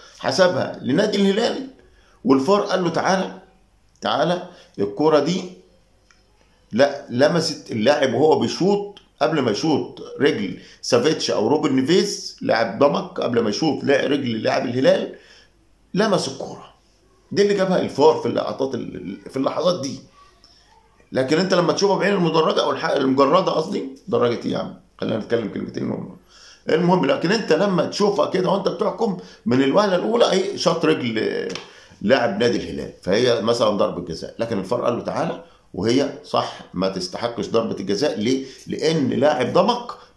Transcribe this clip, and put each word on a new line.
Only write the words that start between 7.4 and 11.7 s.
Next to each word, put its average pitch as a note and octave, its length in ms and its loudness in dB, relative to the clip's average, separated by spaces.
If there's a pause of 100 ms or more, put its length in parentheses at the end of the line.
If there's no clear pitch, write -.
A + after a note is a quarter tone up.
اللاعب B2 440 2
وهو C#3 240 4
بيشوط، G3 600 0 (240)
قبل D#3 180 2
ما A#2+ 100 2
يشوط G#2+ 520 -2 (180)
رجل A#2 380 0 (240)
سافيتش C#3 480 0
او G#2 180 0
روبن D3 240 2